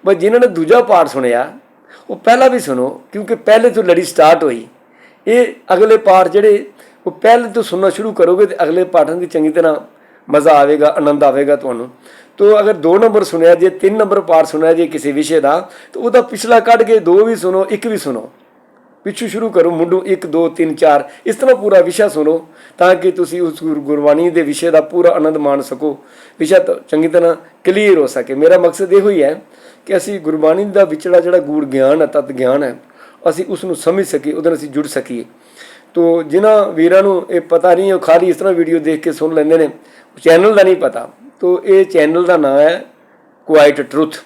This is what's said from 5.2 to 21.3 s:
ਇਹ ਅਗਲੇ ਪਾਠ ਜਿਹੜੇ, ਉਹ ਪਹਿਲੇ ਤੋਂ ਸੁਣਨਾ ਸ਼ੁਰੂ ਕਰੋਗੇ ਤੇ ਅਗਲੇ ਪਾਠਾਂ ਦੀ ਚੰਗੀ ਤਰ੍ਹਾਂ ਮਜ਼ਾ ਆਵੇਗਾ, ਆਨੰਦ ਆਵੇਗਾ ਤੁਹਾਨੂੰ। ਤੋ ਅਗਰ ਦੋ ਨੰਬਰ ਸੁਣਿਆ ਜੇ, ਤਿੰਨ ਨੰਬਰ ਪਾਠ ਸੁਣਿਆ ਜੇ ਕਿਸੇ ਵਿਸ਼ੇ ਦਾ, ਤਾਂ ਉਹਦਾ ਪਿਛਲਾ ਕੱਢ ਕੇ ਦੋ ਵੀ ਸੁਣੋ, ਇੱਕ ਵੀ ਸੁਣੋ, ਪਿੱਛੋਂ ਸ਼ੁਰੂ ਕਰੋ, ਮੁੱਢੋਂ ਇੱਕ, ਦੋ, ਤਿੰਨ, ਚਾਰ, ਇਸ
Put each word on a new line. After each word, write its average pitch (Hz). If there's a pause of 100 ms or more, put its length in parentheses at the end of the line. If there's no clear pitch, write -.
ਇਹ 233 (280)
ਅਗਲੇ 220
ਪਾਠ 185
ਜਿਹੜੇ, 202 (360)
ਉਹ 180
ਪਹਿਲੇ 233
ਤੋਂ 226
ਸੁਣਨਾ 190
ਸ਼ੁਰੂ 214
ਕਰੋਗੇ 185
ਤੇ 180
ਅਗਲੇ 170
ਪਾਠਾਂ 165
ਦੀ 180
ਚੰਗੀ 156
ਤਰ੍ਹਾਂ 160 (540)
ਮਜ਼ਾ 147
ਆਵੇਗਾ, 147
ਆਨੰਦ 147
ਆਵੇਗਾ 139
ਤੁਹਾਨੂੰ। 127 (460)
ਤੋ 208
ਅਗਰ 202
ਦੋ 170
ਨੰਬਰ 208
ਸੁਣਿਆ 170
ਜੇ, 170
ਤਿੰਨ 196
ਨੰਬਰ 202
ਪਾਠ 165
ਸੁਣਿਆ 160
ਜੇ 165
ਕਿਸੇ 143
ਵਿਸ਼ੇ 151
ਦਾ, 156 (220)
ਤਾਂ -
ਉਹਦਾ 240
ਪਿਛਲਾ 233
ਕੱਢ 233
ਕੇ 220
ਦੋ 180
ਵੀ 226
ਸੁਣੋ, 185
ਇੱਕ 208
ਵੀ 220
ਸੁਣੋ, 120 (760)
ਪਿੱਛੋਂ 202
ਸ਼ੁਰੂ 220
ਕਰੋ, 175
ਮੁੱਢੋਂ 170
ਇੱਕ, 190
ਦੋ, 160
ਤਿੰਨ, 165
ਚਾਰ, 147 (180)
ਇਸ 220